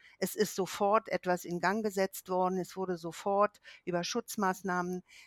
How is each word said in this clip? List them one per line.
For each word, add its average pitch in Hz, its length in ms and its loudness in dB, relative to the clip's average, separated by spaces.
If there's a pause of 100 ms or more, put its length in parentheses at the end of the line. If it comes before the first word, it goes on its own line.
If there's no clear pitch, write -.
(180)
Es - 160 -2
ist - 200 0
sofort 202 560 2
etwas 180 340 0
in 170 160 -4
Gang 202 240 0
gesetzt 190 460 -2
worden. 185 280 2
Es 170 160 -6
wurde 185 220 -2
sofort 196 640 0 (240)
über 175 180 0
Schutzmaßnahmen 185 1000 -2 (240)